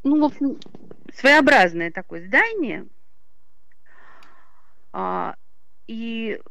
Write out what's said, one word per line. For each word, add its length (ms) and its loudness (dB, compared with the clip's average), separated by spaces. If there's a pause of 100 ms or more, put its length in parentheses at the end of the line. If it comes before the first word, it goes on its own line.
ну, 160 6
в 40 6
общем, 360 0 (540)
своеобразное 800 8
такое 340 -8
здание. 640 0 (2000)
А, 420 -2 (520)
и 520 -6 (120)